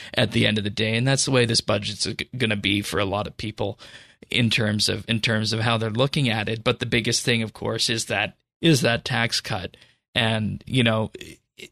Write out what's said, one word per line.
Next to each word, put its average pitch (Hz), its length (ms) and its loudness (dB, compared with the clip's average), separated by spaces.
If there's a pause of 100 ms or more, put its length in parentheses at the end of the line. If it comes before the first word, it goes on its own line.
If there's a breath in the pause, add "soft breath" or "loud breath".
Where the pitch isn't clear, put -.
(140 loud breath)
at 123 180 0
the 113 120 2
end 110 140 2
of 104 60 -4
the 104 60 -2
day. 110 260 -2
And 120 100 0
that's 135 200 2
the 139 40 -2
way 127 140 6
this 113 160 2
budget's 104 440 -2
g-, - 320 -6
gonna 110 200 0
be 101 260 0
for - 160 -4
a 101 60 2
lot 98 240 -2
of - 80 -16
people 107 420 -6 (520 loud breath)
in 117 180 4
terms 107 400 2
of, 101 200 -4
in 117 100 0
terms 110 340 0
of 110 80 0
how 117 160 2
they're 110 140 -2
looking 131 400 0
at 107 180 -2
it. 110 140 -6
But 123 160 0
the 120 80 -4
biggest 117 380 0
thing, 117 180 2
of 107 100 -6
course, - 380 -2
is 113 160 -2
that, 107 300 -2 (240)
is 156 220 6
that 117 220 0
tax 117 360 0
cut. 98 360 -8 (380 soft breath)
And, 110 520 0
you 123 180 2
know, 110 300 2
it, - 580 -18